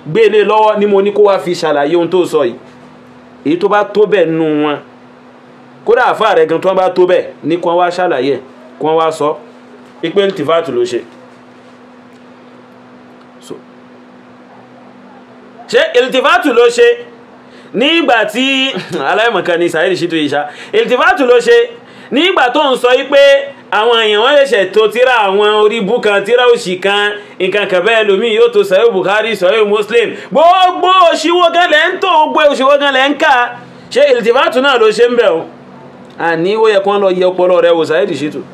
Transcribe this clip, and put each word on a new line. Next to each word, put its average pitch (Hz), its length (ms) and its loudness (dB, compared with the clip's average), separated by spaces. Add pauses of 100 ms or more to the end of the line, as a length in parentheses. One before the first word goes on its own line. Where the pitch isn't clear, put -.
Gbé 208 220 2
lé 208 160 2
lọ́wọ́ 214 340 2
ni 208 80 0
mo 196 160 2
ní 202 100 -2
kó 202 100 2
wá 196 160 2
fi 175 140 -6
ṣàlàyé 151 440 -2
ohun 170 140 0
tó 180 160 0
sọ 151 180 -2
yìí. 117 100 -4 (920)
Èyí 151 120 -2
tó 196 100 -2
bá 208 160 0
tó 202 220 -2
bẹ́ẹ̀ 180 200 0
nù 160 180 -2 (220)
wọn, 147 100 -4 (1080)
kódà 427 160 2 (100)
àfáà 214 240 0
rẹ̀ 160 100 2
gan 160 140 -2
tó 185 140 0
bá 185 160 0
tó 185 160 0
bẹ́ẹ̀ 180 180 2 (200)
ni 160 120 -2
kó 175 200 -2
wá 180 120 0
ṣàlàyé, 156 480 -2 (440)
kó 156 160 -2
wá 160 160 0
sọ. 151 240 -4 (680)
Ipe 170 220 -2
iltifatu 165 480 -2
ló 120 120 -2
ṣe. 120 160 -6 (2500)
So, - 140 -18 (2250)
ṣé 240 120 0 (220)
iltifatu 269 500 0
ló 240 160 4
ṣe 240 200 2 (840)
ní 233 120 0 (140)
ìgbà 233 240 2
tí, 262 560 -2
<laughs> 151 300 -6
aláìmọ̀kan 185 480 -2
ni 170 100 0
Saheed 170 280 -2
Shittu 165 200 -4
yìí 151 120 -2
ṣá. 143 180 -4 (260)
Iltifatu 254 540 0
ló 247 140 4
ṣe 233 160 2 (540)
ní 247 180 0
ìgbà 285 240 0
tó 294 80 0 (120)
ń 247 40 -2
sọ 240 160 0
yìí 269 180 2
pé 277 120 4 (480)
àwọn 226 280 0
èèyàn 214 240 0
wọ́n 285 140 2
ṣẹ̀ṣẹ̀ 220 360 0
tó 214 160 2
tírà 247 260 0 (120)
àwọn 202 220 0 (140)
orí 214 140 2
ibú 226 240 -2
kan, 202 240 0
tírà 240 220 2
òṣì 196 340 0
kan, 208 320 -2 (280)
nǹkan 190 280 -2
kan 180 160 0
bẹ́ẹ̀ 220 220 2
lómi 202 300 0
yóò 233 160 4
tó 208 120 2
Sahih 196 280 2
Bukhari, 208 440 -2
Sahih 190 300 0
Muslim. 208 420 0 (220)
Gbogbo 359 580 2 (220)
òṣìwò 339 420 0
gan 339 180 2
lẹ́ 302 180 2
ń 370 120 -6
tò, 381 100 -2 (180)
gbogbo 285 120 -2
òṣìwò 277 380 2
gan 277 160 0
lẹ́ 262 140 0
ń 294 80 0
kà. 294 180 2 (560)
Ṣé 247 120 0 (100)
iltifatu 247 480 2
náà 269 180 2
ló 220 120 4
ṣe 233 180 2
ń 247 80 -2
bẹ̀ 214 140 2
o? 165 100 -2 (760)
Àní 170 400 -2
ó 220 120 2
yẹ 202 120 2
kó 202 180 -2
lọ 190 120 0
yẹ 185 140 -2
ọpọlọ 180 380 0
rẹ 170 80 4
wò, 165 140 2
Saheed 170 300 -2
Shittu. 139 280 -8 (120)